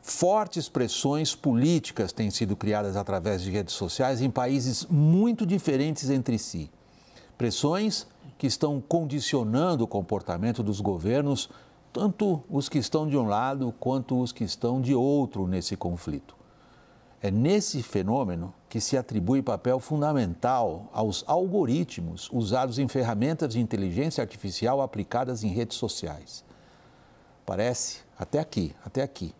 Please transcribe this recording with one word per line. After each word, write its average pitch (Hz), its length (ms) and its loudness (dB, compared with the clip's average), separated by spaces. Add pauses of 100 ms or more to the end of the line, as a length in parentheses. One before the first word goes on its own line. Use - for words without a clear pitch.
Fortes 185 640 2
pressões 143 640 0
políticas 127 760 2
têm 107 180 -2
sido 101 240 -2
criadas 101 420 -2
através 95 460 -2
de 95 80 -4
redes 92 240 -2
sociais 123 460 0
em 131 100 2
países 127 580 0
muito 180 560 4
diferentes 151 680 0
entre 123 280 2
si. 78 320 -6 (640)
Pressões 160 720 0 (320)
que - 80 -2
estão 143 340 0
condicionando 143 1040 2
o - 40 -4
comportamento 101 760 -2
dos 101 180 -2
governos, 110 680 0 (440)
tanto 190 560 0
os 143 200 -2
que 151 100 0
estão 156 300 0
de 143 80 2
um 120 100 2
lado 123 540 0
quanto 127 400 0
os 120 100 0
que - 140 -4
estão 120 360 -2
de 127 140 2
outro 127 520 2
nesse 90 280 -2
conflito. 87 600 -6 (880)
É 98 40 2
nesse 143 520 2
fenômeno 98 720 -2 (140)
que 113 120 -4
se - 160 0
atribui 113 440 2
papel 127 400 0
fundamental 123 1120 0
aos 110 340 0
algoritmos 156 1040 0
usados 123 480 0
em 139 80 2
ferramentas 123 680 0
de 120 60 0
inteligência 113 600 0
artificial 110 600 -2
aplicadas 120 600 -4
em 107 60 0
redes 113 300 -2
sociais. - 680 -8 (1000)
Parece, 107 560 -2 (180)
até 117 200 -2
aqui, 92 460 -4
até 131 180 -4
aqui - 380 -8